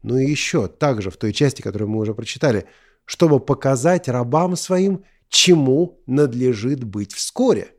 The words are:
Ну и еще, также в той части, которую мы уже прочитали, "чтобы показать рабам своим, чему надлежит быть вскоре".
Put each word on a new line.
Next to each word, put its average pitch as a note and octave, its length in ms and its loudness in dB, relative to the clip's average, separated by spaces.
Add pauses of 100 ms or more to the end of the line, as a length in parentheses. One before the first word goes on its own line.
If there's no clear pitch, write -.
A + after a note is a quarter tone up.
Ну A#2+ 160 -2
и C3+ 100 2
еще, D3 380 -2
также G#2+ 440 -2
в - 60 -20
той G#2+ 160 -4
части, C#3 300 0
которую G#2 280 -6
мы A2 100 -2
уже G#2+ 120 -2
прочитали, A2 540 -2 (380)
"чтобы D#3 340 2
показать C#3 720 0
рабам C3 480 0
своим, F#3 480 -2 (240)
чему D#3+ 760 4
надлежит B2+ 760 0
быть G#2 320 -8
вскоре". G3 540 -2 (100)